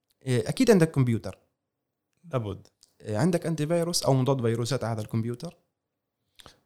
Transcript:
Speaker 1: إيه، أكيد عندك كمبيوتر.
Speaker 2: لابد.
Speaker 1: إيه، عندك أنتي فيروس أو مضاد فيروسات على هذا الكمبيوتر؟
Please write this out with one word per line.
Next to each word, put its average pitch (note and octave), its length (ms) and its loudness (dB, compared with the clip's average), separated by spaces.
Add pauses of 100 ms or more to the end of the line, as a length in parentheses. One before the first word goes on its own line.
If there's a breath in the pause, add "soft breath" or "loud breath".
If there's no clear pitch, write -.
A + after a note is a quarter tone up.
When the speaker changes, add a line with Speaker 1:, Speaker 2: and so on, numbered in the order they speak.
(260)
Speaker 1:
إيه، B2 240 0
أكيد A#3 220 2
عندك E3 200 6
كمبيوتر. A#2+ 460 0 (960)
Speaker 2:
لابد. G#2 340 -6 (340)
Speaker 1:
إيه، G#2+ 160 -6
عندك E3+ 280 0
أنتي D3+ 220 -4
فيروس E3+ 360 -2
أو C3+ 100 4
مضاد C3 280 2
فيروسات A#2 420 -2
على A2+ 100 -4
هذا G#2+ 80 -6
الكمبيوتر؟ A#2 560 -6 (1080 loud breath)